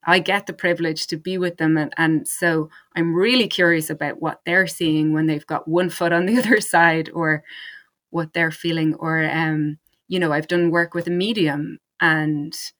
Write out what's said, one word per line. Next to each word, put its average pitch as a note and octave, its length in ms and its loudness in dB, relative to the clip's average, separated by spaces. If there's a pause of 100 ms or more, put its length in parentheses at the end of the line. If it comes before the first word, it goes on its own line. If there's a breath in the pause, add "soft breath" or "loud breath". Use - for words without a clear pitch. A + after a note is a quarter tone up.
I F3+ 140 4
get G3 260 -2
the F3+ 80 -10
privilege E3+ 540 -2
to E3 100 -4
be F#3 220 -6
with F3 180 -2
them. D#3+ 200 2
And, D3+ 200 -2
and D#3+ 300 2
so D#3+ 420 0 (260 loud breath)
I'm E3+ 200 0
really A3+ 320 2
curious E3+ 420 0
about D#3 320 -6
what D#3 240 -6
they're F3+ 220 2
seeing D#3 460 0
when D#3 140 2
they've D3+ 200 -2
got - 200 -6
one E3+ 220 0
foot E3+ 240 -2
on E3+ 140 2
the A3+ 100 2
<laughs> - 20 4
other A3 220 4
side, E3 520 4
or D#3 300 -2 (680 loud breath)
what E3 240 -6
they're E3 180 0
feeling. D#3+ 440 -2
Or, D#3+ 280 -2
um, D#3 540 -2 (320)
you F#3 100 0
know, E3 140 0
I've D#3 140 0
done F3 240 2
work E3+ 220 0
with E3+ 140 -4
a E3+ 40 -2
medium E3+ 680 -2 (220)
and D#3 520 0 (260)